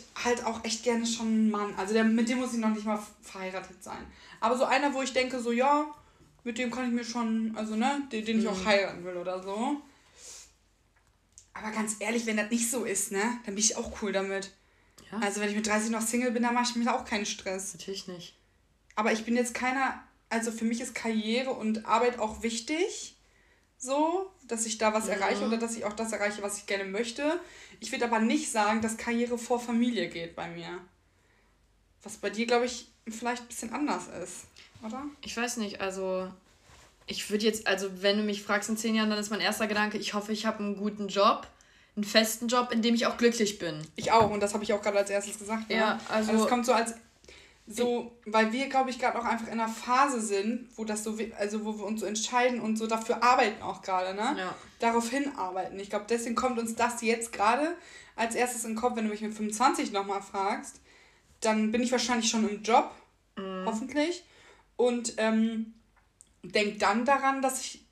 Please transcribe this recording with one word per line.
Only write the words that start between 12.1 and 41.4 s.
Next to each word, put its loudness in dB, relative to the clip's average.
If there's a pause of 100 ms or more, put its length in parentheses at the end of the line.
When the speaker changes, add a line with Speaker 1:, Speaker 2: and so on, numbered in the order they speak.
Speaker 1:
wenn 0
das -2
nicht 0
so -2
ist, -2
ne, 0 (240)
dann -6
bin 0
ich 2
auch -8
cool -2
damit. -2 (600)
Speaker 2:
Ja. -6
Speaker 1:
Also -2
wenn 0
ich -2
mit 0
dreißig 2
noch 0
Single 0
bin, 0
dann 2
mach 2
ich -2
mir 2
da 2
auch -4
keinen -2
Stress. -6
Speaker 2:
Natürlich -10
nicht. -14 (600)
Speaker 1:
Aber 2
ich 0
bin 2
jetzt 0
keiner, -2 (280)
also 0
für -4
mich 0
ist -8
Karriere 0
und -2
Arbeit 4
auch -4
wichtig, -4 (600)
so, 0 (160)
dass -4
ich -4
da 4
was 0
Speaker 2:
Mhm. -2
Speaker 1:
erreiche 0
oder 0
dass -4
ich -6
auch -4
das -4
erreiche, -2
was -4
ich -14
gerne -2
möchte. -2 (400)
Ich -12
würd -4
aber 2
nicht 2
sagen, 2
dass -2
Karriere 0
vor 0
Familie 0
geht -10
bei -6
mir. -10 (1200)
Was -14
bei -4
dir, -2
glaub 4
ich, -4 (200)
vielleicht -4
ein -18
bisschen -8
anders -2 (160)
ist, -14 (380)
oder? -8 (180)
Speaker 2:
Ich -10
weiß -2
nicht, -6
also -4 (760)
ich -8
würd 0
jetzt, 2
also 0
wenn 4
du 2
mich -2
fragst -2
in -2
zehn 0
Jahren, 2
dann 0
ist -6
mein -2
erster 0
Gedanke, 0
ich -4
hoffe, -4
ich -2
hab -2
einen -4
guten -4
Job, 4 (500)